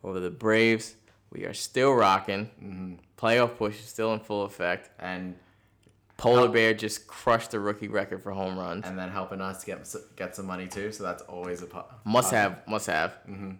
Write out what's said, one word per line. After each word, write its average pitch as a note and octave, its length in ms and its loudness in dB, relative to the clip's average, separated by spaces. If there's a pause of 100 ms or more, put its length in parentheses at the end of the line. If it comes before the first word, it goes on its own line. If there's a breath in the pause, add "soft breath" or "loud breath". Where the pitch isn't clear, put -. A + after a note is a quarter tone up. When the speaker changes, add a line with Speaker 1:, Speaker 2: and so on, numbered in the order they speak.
Speaker 1:
over F#2 160 -6
the F2+ 100 -4
Braves. A2+ 640 2 (360 soft breath)
We - 140 -10
are - 100 -8
still C3 380 2
rocking. G2+ 580 4 (120)
Speaker 2:
Mm-hmm. F#2 300 -10 (240)
Speaker 1:
Playoff A#2+ 400 4
push G#2+ 220 -4
is - 60 -18
still A2 280 -2
in G#2+ 60 -2
full G#2 240 -4
effect. F2+ 460 -4 (100)
Speaker 2:
And F#2 360 -8 (840 soft breath)
Speaker 1:
Polar B2 240 6
Speaker 2:
Hel- A#2+ 80 8
Speaker 1:
Bear A2+ 240 6
just G#2+ 340 -6
crushed - 440 0
the A2 80 -4
rookie G#2 280 -4
record G2 340 -4
for G2 120 -8
home F#2+ 260 -4
runs. F2+ 260 -6
Speaker 2:
And F#2 140 -8
then F#2 100 -8
helping F#2+ 300 -8
us F#2+ 240 -8
get - 160 -10
s-, - 160 -14 (220)
get F#2 180 -10
some F#2+ 100 -10
money, F#2 220 -8
too, G2+ 240 -8
so G#2 120 -12
that's F2+ 200 -6
always F2+ 380 -10
a F2 40 -12
po-, F2 200 -14 (180)
Speaker 1:
Must A#2+ 280 4
Speaker 2:
positive. G2+ 280 2
Speaker 1:
have, - 80 -20
must G#2+ 200 -4
have. E2 240 0 (180)
Speaker 2:
Mm-hmm. G2 300 -10